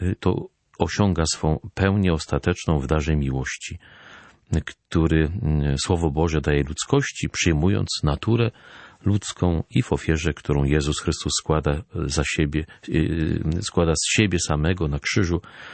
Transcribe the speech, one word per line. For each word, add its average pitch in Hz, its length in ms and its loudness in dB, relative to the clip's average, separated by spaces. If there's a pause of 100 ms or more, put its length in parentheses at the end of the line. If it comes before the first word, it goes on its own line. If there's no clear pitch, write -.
e, 92 140 0
to - 340 -2 (340)
osiąga 85 420 2 (100)
swą 78 260 0 (140)
pełnię 98 380 2
ostateczną 80 680 0
w 67 60 -4
darze 76 300 2
miłości, 67 600 -4 (840)
który, 80 680 2 (120)
mm, 73 360 0
Słowo 82 320 0
Boże 78 300 0
daje 73 220 2
ludzkości, - 680 -2
przyjmując 92 600 0 (140)
naturę 113 480 0 (540)
ludzką 90 680 0
i 123 120 2
w - 100 -4
ofierze, 80 420 0
którą 71 300 0
Jezus 73 360 2
Chrystus - 400 -4
składa, 78 300 0
e, 73 120 -2 (120)
za 76 300 -2
siebie, 78 420 -2 (920)
e, 92 60 -4
składa 82 320 2
z - 220 -2
siebie 92 220 4
samego 80 500 0
na 71 100 -2
krzyżu 87 420 0 (340)